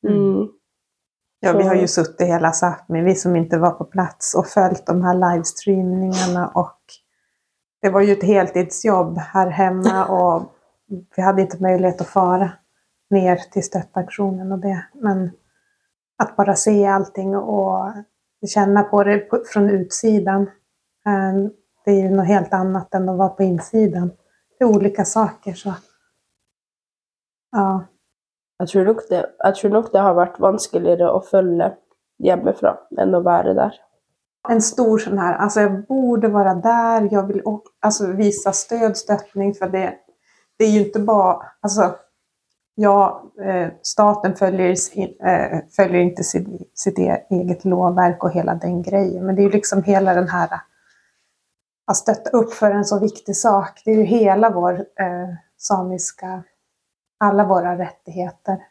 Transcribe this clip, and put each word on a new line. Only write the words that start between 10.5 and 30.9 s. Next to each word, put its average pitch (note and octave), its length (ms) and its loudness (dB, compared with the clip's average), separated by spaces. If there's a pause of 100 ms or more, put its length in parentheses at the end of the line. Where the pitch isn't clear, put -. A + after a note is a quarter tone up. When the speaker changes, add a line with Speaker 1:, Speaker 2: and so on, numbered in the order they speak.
Speaker 2:
vi F#3 60 -4
hade F#3+ 200 2
inte F#3+ 200 -6
möjlighet F#3 380 0
att E3+ 80 -6
fara F#3 420 0 (600)
ner F#3 260 2
till F#3+ 280 -8
stöttaktionen F#3+ 880 -6
och F#3+ 60 -6
det. F#3 260 -6 (100)
Men G3 360 -2 (880)
att - 180 -4
bara G3 200 2
se G#3 300 2
allting G3 500 -2
och F#3+ 560 -2 (560)
känna G3+ 340 4
på G3+ 220 2
det G3+ 140 2
på, A#3 280 -4
från G#3 240 0
utsidan, G3 720 0 (640)
eh, G3 440 0 (340)
det G#3 60 0
är G3 120 4
ju F#3+ 80 0
något F#3+ 160 2
helt F#3 280 2
annat F#3+ 400 -2
än F#3 140 0
att F#3 100 -2
vara F#3+ 100 2
på F#3+ 140 -2
insidan. F3+ 680 0 (460)
Det B3+ 60 2
är A#3+ 40 6
olika G3+ 360 2
saker, - 480 -2
så. F#3 220 -8 (1800)
Ja. F#3+ 320 -2 (760)
Speaker 1:
Jeg F3 100 -4
tror F#3+ 160 2
nok A3 160 2 (100)
det, F3+ 140 0 (200)
jeg G3 120 4
tror G3+ 180 0
nok A3+ 180 2
det G3 80 4
har F#3+ 140 4
vært F3 240 0
vanskeligere F3 720 0